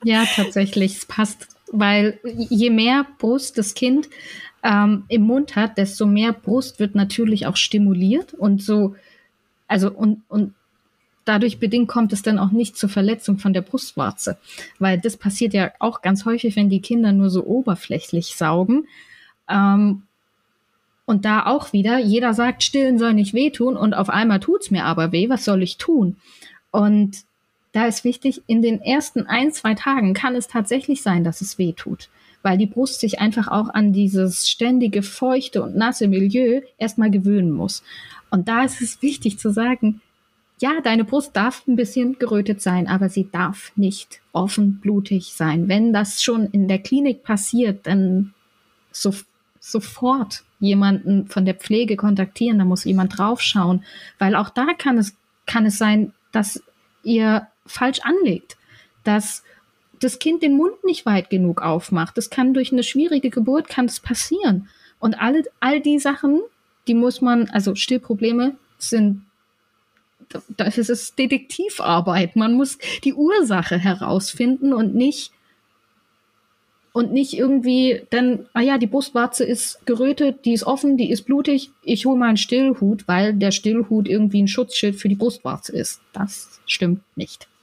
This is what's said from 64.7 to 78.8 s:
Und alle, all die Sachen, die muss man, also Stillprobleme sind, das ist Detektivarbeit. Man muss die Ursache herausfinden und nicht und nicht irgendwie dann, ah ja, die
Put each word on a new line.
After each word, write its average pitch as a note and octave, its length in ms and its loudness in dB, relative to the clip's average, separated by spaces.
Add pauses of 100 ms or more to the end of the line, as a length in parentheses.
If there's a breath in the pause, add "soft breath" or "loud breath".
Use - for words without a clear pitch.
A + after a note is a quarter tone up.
Und A3 220 -2
alle, C#4 220 2 (180)
all C#4 200 0
die D4 180 2
Sachen, C#4+ 440 0 (440)
die A#3+ 80 2
muss A#3+ 260 0
man, A#3+ 300 2
also G3 240 0
Stillprobleme A#3+ 800 0 (220)
sind, G#3 440 0 (1300)
das G#3 220 -2
ist A#3 400 -2
Detektivarbeit. G3 1200 -2
Man A3 180 2
muss C4+ 240 0 (260 loud breath)
die C#4 100 0
Ursache B3+ 640 2
herausfinden A#3+ 920 0
und A3+ 220 0
nicht C4 380 0 (1600)
und A#3+ 160 0
nicht C4+ 240 -2
irgendwie B3+ 720 2
dann, B3 460 0
ah A#3 80 0
ja, C4+ 160 2
die A#3 80 2